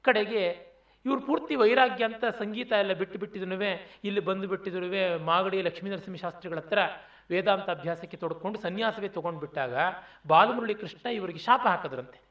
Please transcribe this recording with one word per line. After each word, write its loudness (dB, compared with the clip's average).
ಕಡೆಗೆ 2
ಇವ್ರು 0
ಪೂರ್ತಿ -2
ವೈರಾಗ್ಯ 6
ಅಂತ -4
ಸಂಗೀತ -4
ಎಲ್ಲ 2
ಬಿಟ್ಟು -4
ಬಿಟ್ಟಿದ್ರುನುವೆ, -6
ಇಲ್ಲಿ -2
ಬಂದು -2
ಬಿಟ್ಟಿದ್ರುನುವೆ, -2
ಮಾಗಡಿ 2
ಲಕ್ಷ್ಮೀ -4
ನರಸಿಂಹ -8
ಶಾಸ್ತ್ರಿಗಳ -8
ಹತ್ರ 0
ವೇದಾಂತ 2
ಅಭ್ಯಾಸಕ್ಕೆ -6
ತೊಡ್ಕೊಂಡು -6
ಸನ್ಯಾಸವೇ -2
ತೊಗೊಂಡ್ಬಿಟ್ಟಾಗ -6
ಬಾಲಮುರಳಿ 6
ಕೃಷ್ಣ -10
ಇವರಿಗೆ -6
ಶಾಪ 4
ಹಾಕಿದ್ರಂತೆ. -2